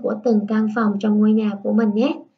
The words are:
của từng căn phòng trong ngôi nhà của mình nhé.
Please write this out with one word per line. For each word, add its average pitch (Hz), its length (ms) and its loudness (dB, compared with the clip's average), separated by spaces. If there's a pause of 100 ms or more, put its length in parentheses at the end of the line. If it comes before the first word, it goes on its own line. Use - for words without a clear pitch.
của 214 200 -4
từng 220 240 2
căn 220 280 0
phòng 208 240 0
trong 208 200 2
ngôi 214 120 4
nhà 214 180 2 (140)
của 208 100 -2
mình 214 200 2
nhé. 254 220 0 (220)